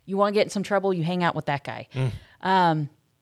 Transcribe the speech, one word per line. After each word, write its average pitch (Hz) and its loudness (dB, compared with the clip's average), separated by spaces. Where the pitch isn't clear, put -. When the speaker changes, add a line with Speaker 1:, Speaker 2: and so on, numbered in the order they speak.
Speaker 1:
you 190 -4
wanna 202 2
get 214 4
in - -8
some 202 -4
trouble, 196 0
you 170 -2
hang 180 -2
out 170 2
with 156 -6
that 139 -4
guy. 117 -12
Speaker 2:
Mm. 131 -2
Speaker 1:
Um, 170 2